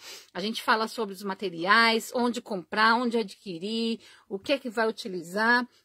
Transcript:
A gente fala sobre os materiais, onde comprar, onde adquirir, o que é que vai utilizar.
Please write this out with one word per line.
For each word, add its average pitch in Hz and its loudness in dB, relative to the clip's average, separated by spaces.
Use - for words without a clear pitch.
A 185 -10
gente 214 -4
fala 220 2
sobre 214 -6
os 190 -14
materiais, 202 2
onde 240 0
comprar, 214 2
onde 240 0
adquirir, 220 -4
o 196 -6
que 294 -2
é 277 2
que 262 -8
vai 220 0
utilizar. 220 0